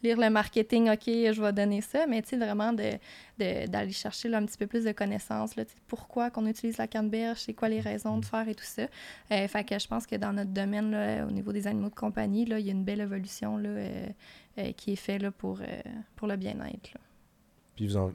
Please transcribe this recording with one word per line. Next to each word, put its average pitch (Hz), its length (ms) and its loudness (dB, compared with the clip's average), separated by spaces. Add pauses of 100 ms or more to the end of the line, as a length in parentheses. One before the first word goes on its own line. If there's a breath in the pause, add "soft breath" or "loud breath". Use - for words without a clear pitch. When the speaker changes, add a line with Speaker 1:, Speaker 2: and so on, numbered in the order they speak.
Speaker 1:
lire 233 180 4
le 220 120 8
marketing, « 220 600 6
Ok, 220 140 2
je 226 360 4
vais 208 120 4
donner 202 280 4
ça », 311 280 2
mais 220 140 2
tu - 60 -16
sais, 262 80 0
vraiment 214 360 2
de, 208 200 0 (440 loud breath)
de, 190 300 0
d'aller 196 240 -2
chercher, - 380 -4
là, 220 100 2
un 208 60 2
petit - 120 -6
peu 208 80 -2
plus 233 180 0
de 220 80 2
connaissances, 214 640 -2
là, 226 80 -2
tu - 100 -8
sais, - 40 -20 (100)
pourquoi 240 440 -2
qu'on 220 160 0
utilise 226 300 -2
la 220 100 0
canneberge, 220 500 0
c'est - 160 -6
quoi 220 160 0
les 220 100 0
raisons 214 380 -2
de 214 80 -2
Speaker 2:
Mm. - 40 -8
Speaker 1:
faire 220 200 -2
et 214 60 -4
tout - 100 -12
ça. - 180 -6 (480 loud breath)
Euh, 196 160 4
fait 208 160 -2
que 202 140 -2
je 202 100 -4
pense 226 200 -2
que 220 80 -2
dans 202 180 0
notre 202 180 -2
domaine, 202 380 0
là, 214 380 0
au - 40 -4
niveau 202 220 -2
des 202 140 -2
animaux 208 220 0
de - 60 -10
compagnie, 214 500 0
là, 220 140 0
il 208 60 -2
y 196 40 -2
a 196 40 0
une 190 100 0
belle 202 180 -2
évolution, 202 560 -4
là, 208 120 -2
euh, 208 360 -6 (520 loud breath)
euh, 196 140 -4
qui - 220 -4
est - 20 -2
faite, 196 260 -4
là, 196 80 -2
pour, 190 320 -6
euh, - 40 -8 (500)
pour 214 120 -6
le 202 80 -2
bien-être, - 600 -6
là. - 40 -18 (760)
Speaker 2:
Puis 107 100 -4
vous 101 120 0
en 95 180 2